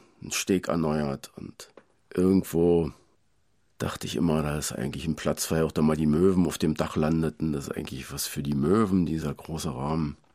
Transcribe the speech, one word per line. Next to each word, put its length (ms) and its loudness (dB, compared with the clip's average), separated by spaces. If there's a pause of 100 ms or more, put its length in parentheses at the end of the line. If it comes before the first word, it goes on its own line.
(220)
einen 100 -12
Steg 380 0
erneuert. 640 -2
Und 340 -16 (460)
irgendwo 760 4 (840)
dachte 300 -6
ich 80 -6
immer, 260 2
da 160 -2
ist 140 -6
eigentlich 340 -6
ein 100 -2
Platz, 360 -2
weil 120 4
auch 80 0
da 100 0
mal 160 4
die 100 2
Möwen 400 4
auf 100 -4
dem 180 0
Dach 200 -4
landeten. 560 0
Das 160 -4
ist 80 -8
eigentlich 360 -10
was 140 -8
für 160 -8
die 140 -2
Möwen, 500 4
dieser 280 -4
große 420 -8
Rahmen. 420 -2 (180)